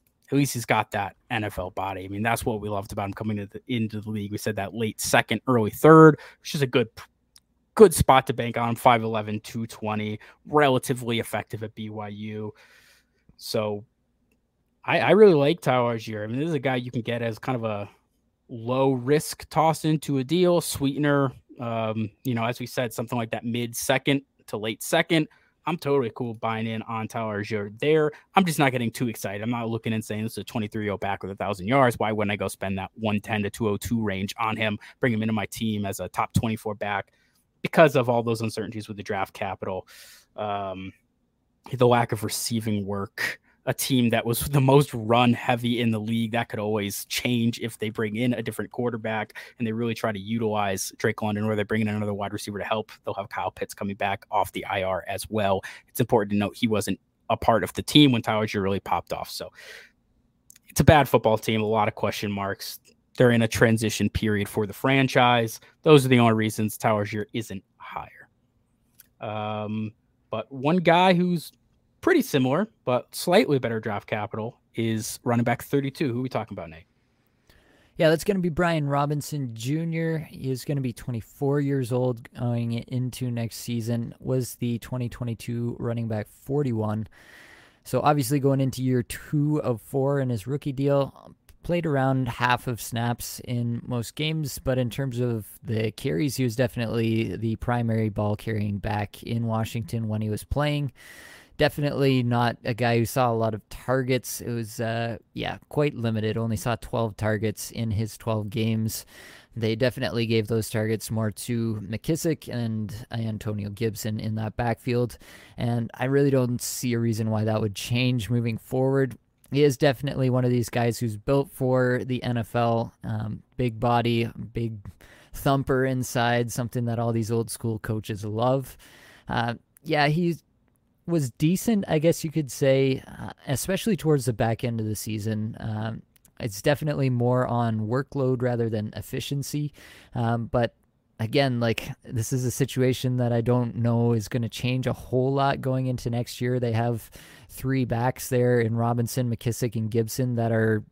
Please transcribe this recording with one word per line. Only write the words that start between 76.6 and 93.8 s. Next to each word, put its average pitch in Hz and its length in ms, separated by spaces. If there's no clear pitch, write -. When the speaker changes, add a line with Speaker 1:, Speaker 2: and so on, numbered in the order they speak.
Speaker 1:
Nate? 82 160
Speaker 2:
Yeah, 160 120
that's 160 160
gonna 202 140
be 175 100
Brian 165 400
Robinson 143 680
Junior. 160 640
He 131 320
is 127 140
gonna 143 160
be 127 140
twenty-four 139 640
years 139 320
old 123 400
going 120 400
into 123 580
next 117 260
season, 117 640
was 131 340
the 120 240
twenty 123 320
twenty-two 120 680
running 117 300
back 107 200
forty-one. 110 800
So - 160
obviously 143 400
going 135 220
into 127 200
year 127 200
two 151 600
of 113 200
four 139 360
in 131 120
his 117 160
rookie 143 260
deal, 139 640
played 175 240
around 135 400
half 123 400
of 120 140
snaps - 640
in 120 420